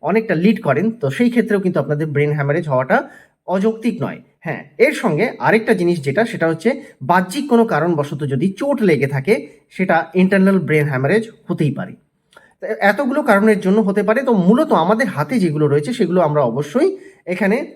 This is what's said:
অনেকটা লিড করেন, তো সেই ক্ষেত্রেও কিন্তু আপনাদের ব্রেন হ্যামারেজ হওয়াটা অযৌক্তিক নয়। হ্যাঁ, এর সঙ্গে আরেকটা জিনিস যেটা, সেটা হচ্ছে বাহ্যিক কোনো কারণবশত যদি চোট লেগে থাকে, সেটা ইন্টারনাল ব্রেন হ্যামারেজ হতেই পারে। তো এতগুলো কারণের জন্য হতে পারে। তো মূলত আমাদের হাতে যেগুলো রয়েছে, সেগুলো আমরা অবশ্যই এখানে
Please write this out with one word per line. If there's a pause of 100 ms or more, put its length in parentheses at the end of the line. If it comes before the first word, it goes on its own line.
অনেকটা
লিড
করেন,
তো
সেই
ক্ষেত্রেও
কিন্তু
আপনাদের
ব্রেন
হ্যামারেজ
হওয়াটা (380)
অযৌক্তিক
নয়। (200)
হ্যাঁ, (140)
এর
সঙ্গে
আরেকটা
জিনিস
যেটা,
সেটা
হচ্ছে (200)
বাহ্যিক
কোনো
কারণবশত
যদি
চোট
লেগে
থাকে, (220)
সেটা
ইন্টারনাল
ব্রেন
হ্যামারেজ (200)
হতেই
পারে। (680)
তো
এতগুলো
কারণের
জন্য
হতে
পারে।
তো
মূলত
আমাদের
হাতে
যেগুলো
রয়েছে,
সেগুলো
আমরা
অবশ্যই (300)
এখানে (200)